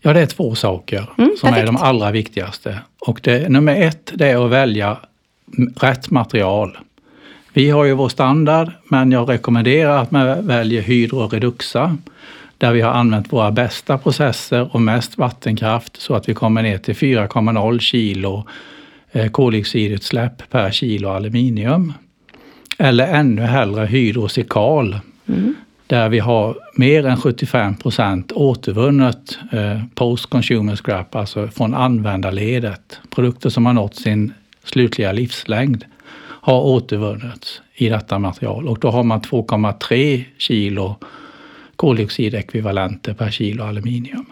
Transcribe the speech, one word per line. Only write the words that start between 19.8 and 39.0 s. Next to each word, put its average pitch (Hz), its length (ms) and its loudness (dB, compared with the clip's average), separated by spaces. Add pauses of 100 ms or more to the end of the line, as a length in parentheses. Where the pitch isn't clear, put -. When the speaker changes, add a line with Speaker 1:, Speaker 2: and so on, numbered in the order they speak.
Speaker 1:
per 104 200 0
kilo 104 380 -4
aluminium. 117 840 0 (880)
Eller 131 280 4
ännu 143 360 2
hellre 110 440 0
Hydro 113 420 0
Sekal, 113 680 0 (300)
Speaker 2:
Mm. 214 260 0 (320)
Speaker 1:
där 117 220 2
vi 113 100 2
har 113 380 0 (180)
mer 139 320 4
än 127 100 2
sjuttiofem 120 580 -2
procent 101 580 -2
återvunnet, 131 1040 0 (140)
eh, 104 280 -2 (140)
post-consumer 120 800 -2
scrap, - 380 -6
alltså 104 340 -6
från 110 260 -2
användarledet. 107 1300 -2 (100)
Produkter 123 400 0
som 117 160 2
har 123 60 4
nått 104 240 0
sin 107 360 -2 (320)
slutliga 113 480 0
livslängd 120 720 -2 (360)
har - 400 0
återvunnits 113 1000 -2 (120)
i 117 140 0
detta 104 300 -2
material. 104 500 -6
Och 110 100 -2
då - 120 0
har 120 120 0